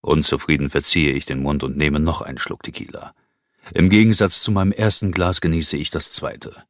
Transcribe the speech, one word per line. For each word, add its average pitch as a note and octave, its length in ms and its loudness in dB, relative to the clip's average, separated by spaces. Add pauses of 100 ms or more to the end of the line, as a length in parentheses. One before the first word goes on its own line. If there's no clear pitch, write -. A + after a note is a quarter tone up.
Unzufrieden C#2+ 680 0
verziehe D2 420 2
ich C#2 140 -4
den C2+ 160 -6
Mund C#2+ 220 -2
und C2 120 -6
nehme D2 240 0
noch D#2+ 220 0
einen - 160 -12
Schluck - 260 -10
Tequila. - 500 -14 (600)
Im F2 160 4
Gegensatz G#2+ 500 4
zu - 120 0
meinem G2 200 2
ersten G#2 400 2
Glas F2+ 300 0
genieße E2 340 0
ich D2 140 -6
das - 220 -2
zweite. - 440 -8 (140)